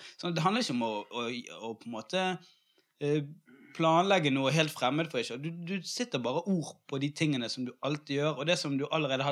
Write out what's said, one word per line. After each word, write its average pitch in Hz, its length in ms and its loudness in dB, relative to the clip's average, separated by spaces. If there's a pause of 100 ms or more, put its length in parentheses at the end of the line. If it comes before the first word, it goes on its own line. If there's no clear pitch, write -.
(180)
Så 175 160 -2
det 165 80 0
handler 214 240 2
ikke 135 80 -2
om 123 80 0
å, 107 300 -2
å, 117 160 -4 (340)
å 110 160 -6
på - 80 -18
en 117 80 -10
måte, 180 300 -4 (800)
eh, 147 200 2 (560)
planlegge 165 560 6
noe 135 180 2
helt 156 220 2
fremmed 147 380 0
for 127 100 0
deg 113 80 -2
selv. 127 160 -8
Du, 170 60 -4 (260)
du 170 80 -8
sitter 240 340 -4
bare 127 300 0
ord 175 240 0 (160)
på 139 100 -2
de 143 120 -2
tingene 139 360 0
som 127 160 -4
du 123 80 -6 (140)
alltid 143 320 -2
gjør, 147 240 0
og 143 80 -2
det 175 100 4
som 143 180 -2
du 139 140 0
allerede 135 320 2
har 143 80 0